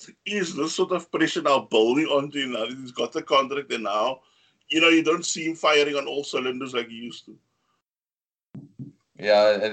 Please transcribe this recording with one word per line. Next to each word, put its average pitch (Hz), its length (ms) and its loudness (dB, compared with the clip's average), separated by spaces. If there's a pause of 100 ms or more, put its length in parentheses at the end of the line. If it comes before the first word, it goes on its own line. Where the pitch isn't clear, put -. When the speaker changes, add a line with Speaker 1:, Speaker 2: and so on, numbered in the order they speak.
(260)
Speaker 1:
"Is 196 280 -4
this 156 200 -4
sort 185 180 0
of 180 180 -4
pressure 160 300 0
now 143 200 4
building 117 460 4
onto 143 340 -2
him 127 120 -4
now 113 140 -4
that 127 100 -10
he's 131 140 -14
got 123 220 -6
the 160 100 -4
contract 139 500 0
and 117 120 -4
now, 107 360 -2 (480)
you 160 140 0
know, 165 60 4
you 160 160 6
don't 170 200 2
see 160 220 -6
him 160 80 -4
firing 147 420 2
on 139 100 -2
all 139 180 -6
cylinders 127 500 -4
like 117 140 -4
he 117 80 -16
used 117 300 -14
to?" 107 120 -20 (1800)
Speaker 2:
Yeah, 104 360 6
and 98 80 -2 (100)